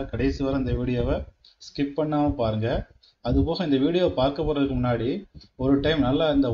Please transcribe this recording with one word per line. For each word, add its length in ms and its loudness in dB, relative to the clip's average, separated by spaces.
கடைசி 360 -2
வரை 180 0
இந்த 180 -2
வீடியோவை 380 0
skip 360 -6
பண்ணாம 380 0
பாருங்க. 320 -2
அதுபோக 400 0
இந்த 160 2
video 320 2
பார்க்க 320 0
போறதுக்கு 320 0
முன்னாடி 320 0
ஒரு 220 2
time 240 0
நல்லா 300 2
இந்த 180 4